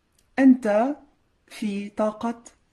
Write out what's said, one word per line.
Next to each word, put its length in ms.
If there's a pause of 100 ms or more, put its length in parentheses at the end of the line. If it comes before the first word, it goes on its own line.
(400)
أنت 560 (520)
في 420
طاقة 540 (300)